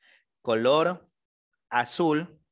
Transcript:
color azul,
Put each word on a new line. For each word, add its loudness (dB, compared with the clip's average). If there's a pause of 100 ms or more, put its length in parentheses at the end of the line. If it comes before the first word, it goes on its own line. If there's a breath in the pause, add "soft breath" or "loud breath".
(420 soft breath)
color 0 (640)
azul, -2 (120)